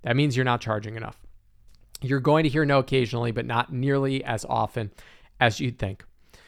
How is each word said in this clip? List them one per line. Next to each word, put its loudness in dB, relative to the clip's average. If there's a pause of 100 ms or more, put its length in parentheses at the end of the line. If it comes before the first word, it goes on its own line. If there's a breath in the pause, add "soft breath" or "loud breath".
That 0
means 2
you're 0
not 0
charging -4
enough. -12 (840)
You're 0
going 4
to 2
hear 2
no 4
occasionally, 0
but -4
not -2
nearly 0
as -4
often -4 (480 soft breath)
as 4
you'd -4
think. -8 (420 soft breath)